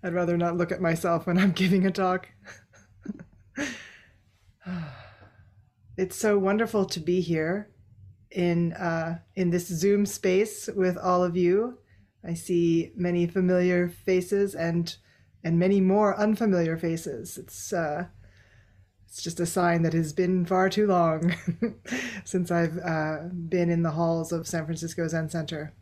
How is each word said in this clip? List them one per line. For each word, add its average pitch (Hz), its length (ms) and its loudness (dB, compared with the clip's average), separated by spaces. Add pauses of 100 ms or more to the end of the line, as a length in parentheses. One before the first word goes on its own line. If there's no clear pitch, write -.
I'd 175 120 -4
rather 175 220 2
not 170 200 0
look 175 140 0
at 185 100 -4
myself 165 460 0
when 175 100 2
I'm 190 140 4
giving 185 340 2
a 190 60 2
talk. 185 420 -2
<laughs> - 60 -20 (3500)
It's 185 180 -4
so 208 240 2
wonderful 208 460 2
to 180 160 -6
be 180 220 0
here 165 480 -2 (600)
in, 170 440 0
uh, 165 460 -4 (140)
in 185 140 0
this 175 180 0
Zoom 202 380 2
space 196 720 0
with 185 220 0
all 180 260 2
of 175 140 0
you. 202 400 2 (440)
I 170 120 -6
see 170 600 2
many 175 320 0
familiar 180 640 2
faces 196 680 0
and, 170 400 -2 (480)
and 165 160 2
many 190 220 4
more 196 340 4
unfamiliar 208 640 2
faces. 165 640 -6
It's, - 340 -12
uh, 165 360 -4 (1000)
it's - 160 -14
just 170 180 -8
a 175 60 0
sign 170 360 2
that 165 120 0
it 165 40 2
has 156 140 -2
been 180 320 2
far 185 240 2
too 208 180 2
long 170 480 2 (460)
<laughs> 240 440 -8
since 180 260 -2
I've, 170 260 0
uh, 160 560 -4
been 170 380 0
in 170 120 2
the 160 100 2
halls 165 400 0
of 165 140 -4
San 160 200 -4
Francisco 165 420 -4
Zen 160 220 -2
Center. 156 520 -6